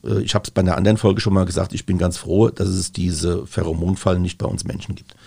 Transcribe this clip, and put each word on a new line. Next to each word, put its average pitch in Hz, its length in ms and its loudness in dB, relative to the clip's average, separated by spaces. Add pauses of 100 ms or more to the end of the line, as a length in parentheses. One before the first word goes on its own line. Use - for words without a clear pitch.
äh, 101 200 0
ich - 120 -4
hab's - 160 -2
bei - 120 0
einer 90 160 4
anderen 104 180 4
Folge 101 240 2
schon 98 140 0
mal 92 100 4
gesagt, - 300 -4
ich - 100 -8
bin 92 140 0
ganz 87 180 0
froh, 95 320 2
dass - 200 -2
es 92 220 -2
diese 87 560 -2
Pheromonfallen 90 760 0
nicht 90 160 -2
bei - 80 -4
uns - 180 -4
Menschen - 300 -8
gibt. - 200 -20 (120)